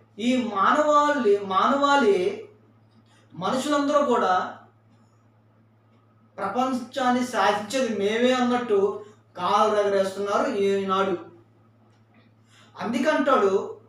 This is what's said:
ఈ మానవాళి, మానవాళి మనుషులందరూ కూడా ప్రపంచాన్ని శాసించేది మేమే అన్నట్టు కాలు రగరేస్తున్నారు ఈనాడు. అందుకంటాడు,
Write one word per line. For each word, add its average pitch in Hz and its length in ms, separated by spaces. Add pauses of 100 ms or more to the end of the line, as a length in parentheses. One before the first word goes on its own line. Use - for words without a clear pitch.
(200)
ఈ 233 360
మానవాళి, 294 840
మానవాళి 208 1080 (840)
మనుషులందరూ 277 720
కూడా - 540 (1800)
ప్రపంచాన్ని 247 920
శాసించేది 214 720
మేమే 226 320
అన్నట్టు 240 720 (320)
కాలు 202 380
రగరేస్తున్నారు 202 760
ఈనాడు. 190 800 (1500)
అందుకంటాడు, 220 1000 (120)